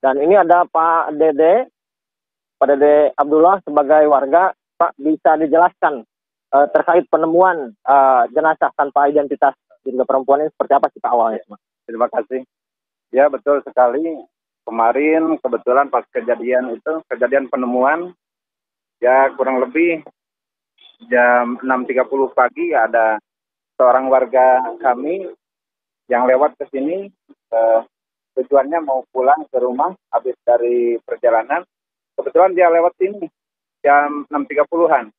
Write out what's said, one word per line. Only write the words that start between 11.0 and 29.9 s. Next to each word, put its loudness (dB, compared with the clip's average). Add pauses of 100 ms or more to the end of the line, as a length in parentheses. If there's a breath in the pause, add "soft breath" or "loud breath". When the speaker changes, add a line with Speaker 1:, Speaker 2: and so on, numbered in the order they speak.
Speaker 1:
awalnya? -2 (440)
Speaker 2:
Terima -4
kasih. -8 (720)
Ya, 4
betul -4
sekali. -2 (400)
Kemarin 0
kebetulan -2
pas -4
kejadian -4
itu, -8
kejadian -2
penemuan, -2 (880)
ya, 2
kurang 0
lebih -2 (1040)
jam 2
enam -2
tiga 0
puluh -2
pagi -2
ada 0 (600)
seorang 2
warga 2 (200)
kami -4 (800)
yang 0
lewat 0
ke -12
sini, -6 (480)
eh, 2 (540)
tujuannya -2
mau -6
pulang 0
ke -4
rumah -4 (160)